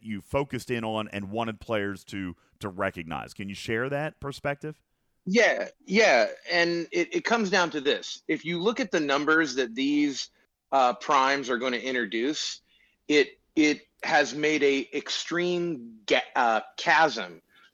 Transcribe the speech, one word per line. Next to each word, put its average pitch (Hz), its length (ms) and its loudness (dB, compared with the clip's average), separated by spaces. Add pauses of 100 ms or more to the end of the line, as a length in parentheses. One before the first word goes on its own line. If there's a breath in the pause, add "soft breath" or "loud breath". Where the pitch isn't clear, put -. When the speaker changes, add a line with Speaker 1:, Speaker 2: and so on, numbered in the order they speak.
Speaker 1:
you 107 200 -8
focused 139 500 -6
in 117 120 -2
on 110 260 -4
and 101 200 -8
wanted 113 320 -4
players 101 420 -4
to, 92 320 -8 (240)
to 110 80 -8
recognize. 85 640 -6
Can 98 140 -10
you 98 60 -10
share 117 360 -4
that 143 300 -6
perspective? 143 640 -8 (440)
Speaker 2:
Yeah, 185 420 2 (180)
yeah, 180 400 6 (260)
and 170 400 0
it, 175 240 0
it 165 80 -2
comes 220 280 0
down 180 180 2
to 147 100 -6
this. 131 480 -2
If 156 160 -2
you 170 160 -4
look 226 200 0
at 240 100 -4
the 175 100 0
numbers 147 560 2
that 120 200 -2
these, 143 540 0 (420)
uh, 127 220 4
primes 139 560 2
are 123 80 0
gonna 123 200 -2
introduce, 120 840 -4 (460)
it, 147 320 4 (160)
it 151 260 4 (200)
has 147 320 2
made 151 300 0
a 139 340 2
extreme 170 960 -4 (140)
ga-, 131 140 2 (140)
uh, 113 260 4 (140)
chasm 117 640 0 (320 soft breath)